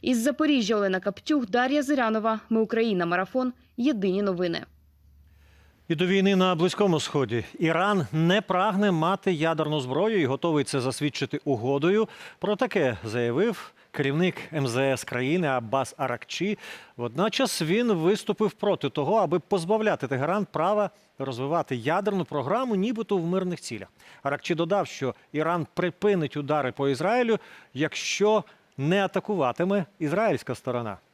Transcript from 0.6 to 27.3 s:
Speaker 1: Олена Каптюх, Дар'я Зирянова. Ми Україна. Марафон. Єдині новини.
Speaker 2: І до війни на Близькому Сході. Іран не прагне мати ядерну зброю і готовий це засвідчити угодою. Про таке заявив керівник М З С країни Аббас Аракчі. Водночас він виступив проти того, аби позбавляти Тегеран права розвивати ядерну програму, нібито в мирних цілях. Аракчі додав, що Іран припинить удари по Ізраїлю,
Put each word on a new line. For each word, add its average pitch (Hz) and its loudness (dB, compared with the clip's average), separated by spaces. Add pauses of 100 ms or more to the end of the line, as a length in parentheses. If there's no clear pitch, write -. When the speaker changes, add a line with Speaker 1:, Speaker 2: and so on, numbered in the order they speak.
Speaker 1:
Олена 190 0
Каптюх, 240 -2
Дар'я 254 2
Зирянова. 220 0
Ми 220 2
Україна. 220 0
Марафон. 190 -2 (240)
Єдині 208 0
новини. 180 -2 (1200)
Speaker 2:
І 170 0
до 170 0
війни 196 4
на 185 4
Близькому 170 2
Сході. 120 -2 (140)
Іран 170 2
не 170 4
прагне 196 0
мати 180 0
ядерну 156 0
зброю 170 0
і 143 2
готовий 143 0
це 135 -2
засвідчити 135 -4
угодою. 143 2 (300)
Про 202 -2
таке 170 0
заявив 120 -2 (180)
керівник 151 0 (160)
М 143 -2
З 113 -2
С 135 0
країни 143 -2
Аббас 127 -2
Аракчі. 143 -4 (380)
Водночас 170 -2
він 214 2
виступив 190 0
проти 185 -2
того, 156 0
аби 180 2
позбавляти 190 0
Тегеран 160 0
права 202 0 (280)
розвивати 135 -2
ядерну 180 0
програму, 208 -2
нібито 208 0
в 170 0
мирних 180 -2
цілях. 101 -10 (340)
Аракчі 143 -2
додав, 170 0
що 131 -6 (180)
Іран 160 0
припинить 175 0
удари 143 0
по 139 0
Ізраїлю, 208 2 (360)